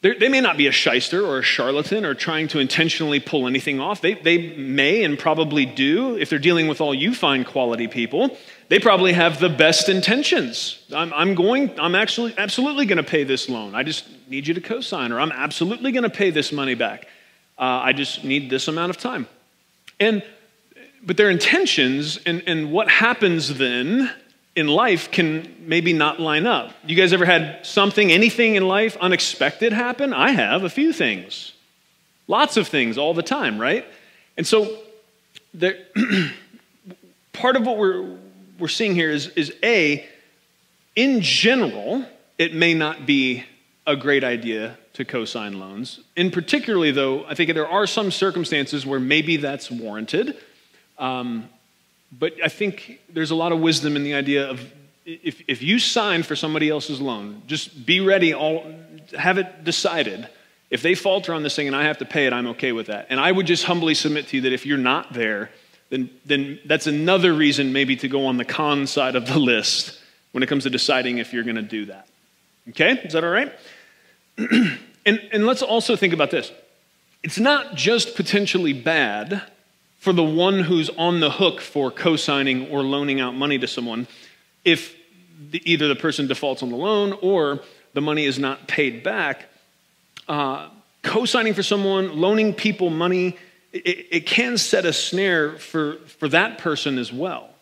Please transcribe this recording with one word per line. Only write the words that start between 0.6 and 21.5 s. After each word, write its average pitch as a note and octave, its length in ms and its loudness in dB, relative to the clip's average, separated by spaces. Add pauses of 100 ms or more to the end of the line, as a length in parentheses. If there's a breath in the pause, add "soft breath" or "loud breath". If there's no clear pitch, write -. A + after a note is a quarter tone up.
a B2+ 40 2
shyster D#3+ 540 0
or C#3 120 -2
a B2+ 40 -2
charlatan D3+ 600 0
or D3 100 0
trying D#3 340 -2
to D3+ 120 -2
intentionally D3+ 580 0
pull C3 300 -2
anything C3+ 320 -2
off. F#3+ 200 -4
They, - 140 0
they E3+ 420 0
may C#3 460 2
and D3 160 0
probably D3+ 480 2
do, E3+ 500 0
if D#3+ 140 -4
they're D#3 80 0
dealing E3 300 2
with D3 120 -2
all D3 140 0
you E3+ 200 0
find C#3 300 2
quality A#2 440 -2
people, C3+ 480 -2 (320 loud breath)
they F#3+ 100 6
probably F#3 340 6
have E3+ 280 4
the F3+ 80 4
best D#3 400 6
intentions. G3 960 0 (100)
I'm, E3 180 -2
I'm F3 220 2
going, A3+ 460 2
I'm E3+ 160 2
actually A3+ 420 0
absolutely C4 480 0
gonna F3+ 160 2
pay D3 220 0
this C3 240 -2
loan. G#2+ 260 -6
I A#2 80 -2
just D3+ 240 -6 (220)
need C3+ 180 -8
you D#3+ 80 0
to F3 60 -6
co-sign, F#3+ 500 -6
or A#2+ 80 -4
I'm D3+ 140 0
absolutely E3+ 580 -4
gonna A#3+ 200 0
pay G3 200 0
this D3+ 220 -2
money C3+ 220 -2
back. A2+ 340 -4 (500 soft breath)
Uh, B2+ 240 0
I C3 100 2
just C#3 300 -4
need C#3 280 -2
this C3 180 -2
amount E3+ 220 -2
of F3+ 80 -6
time. B3 280 -6 (720)
And, G#3 240 2 (800)
but F3 140 -2
their G#3 140 6
intentions D3+ 920 2